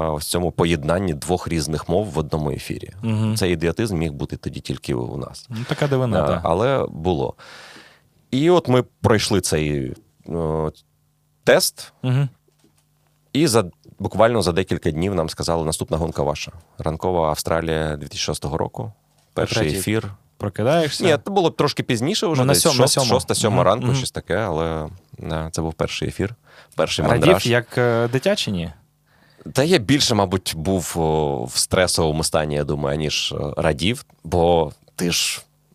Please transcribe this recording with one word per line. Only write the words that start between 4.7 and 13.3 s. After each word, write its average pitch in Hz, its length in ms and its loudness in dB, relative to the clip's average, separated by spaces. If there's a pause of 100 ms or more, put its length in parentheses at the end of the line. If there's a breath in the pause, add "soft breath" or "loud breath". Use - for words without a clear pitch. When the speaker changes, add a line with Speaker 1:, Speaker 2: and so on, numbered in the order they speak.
Speaker 1:
у 60 220 -6
нас. - 340 -12
Speaker 2:
Ну, 117 60 -10 (120)
така - 200 -2
дивина, 127 360 0
Speaker 1:
А, - 20 0
Speaker 2:
так. 65 160 0
Speaker 1:
але 110 480 0
було. 78 440 -2 (960 loud breath)
І 147 200 2
от 170 180 4
ми 123 160 4 (160)
пройшли 104 400 4
цей, 73 540 0 (340)
е, 80 420 -2 (760)
тест, - 480 2 (100)
Speaker 2:
Мгм. 131 260 2 (1040)